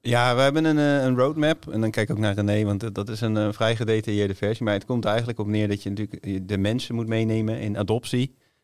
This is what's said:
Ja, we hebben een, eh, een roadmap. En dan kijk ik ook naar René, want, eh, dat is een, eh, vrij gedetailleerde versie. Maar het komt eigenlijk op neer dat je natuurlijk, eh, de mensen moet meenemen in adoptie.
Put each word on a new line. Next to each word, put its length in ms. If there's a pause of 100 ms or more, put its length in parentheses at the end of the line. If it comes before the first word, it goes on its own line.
Ja, 320
we 60
hebben 240
een, 140
eh, 260
een 120
roadmap. 540
En 100
dan 100
kijk 180
ik 60
ook 60
naar 140
René, 300
want, 180
eh, 100
dat 160
is 120
een, 160
eh, 160
vrij 240
gedetailleerde 580
versie. 300
Maar 100
het 100
komt 200
eigenlijk 340
op 80
neer 220
dat 140
je 80
natuurlijk, 340
eh, 180
de 160
mensen 360
moet 120
meenemen 540
in 180
adoptie. 560 (300)